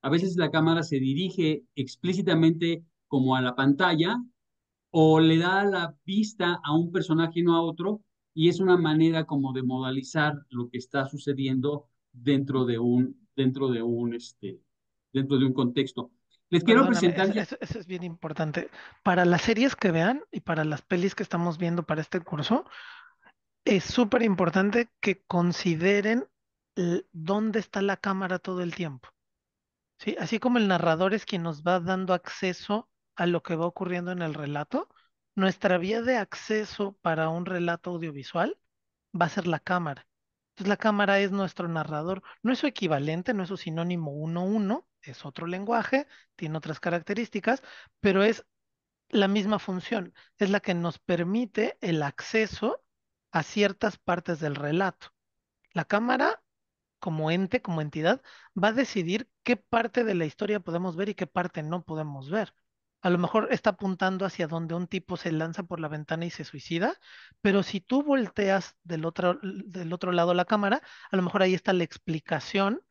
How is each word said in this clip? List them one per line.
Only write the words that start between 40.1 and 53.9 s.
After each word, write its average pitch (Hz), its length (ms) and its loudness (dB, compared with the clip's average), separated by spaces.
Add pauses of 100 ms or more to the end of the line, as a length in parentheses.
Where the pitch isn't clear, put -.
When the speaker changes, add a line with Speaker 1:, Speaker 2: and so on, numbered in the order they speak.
Speaker 2:
Entonces 196 160 -4
la 202 80 2
cámara 202 420 4
es 196 120 0
nuestro 190 360 -4
narrador, 160 560 -4 (200)
no 226 80 0
es 254 80 0
su 302 80 0
equivalente, 160 680 -2
no 196 100 -2
es 170 60 -8
su 190 80 -6
sinónimo 165 540 -4
uno 160 320 -4
uno, 214 440 -2 (140)
es - 240 -16
otro 156 220 -10
lenguaje, 220 600 -2 (280)
tiene 160 220 -6
otras 156 220 -8
características, 202 840 -2 (360)
pero 196 240 6
es 214 220 2 (640)
la 196 180 4
misma 202 320 2
función, 185 540 -6 (240)
es 196 120 2
la 202 120 2
que 196 140 -2
nos 170 240 -4
permite 202 840 -2
el 160 220 0
acceso 220 800 -4 (480)
a 160 120 0
ciertas 202 540 0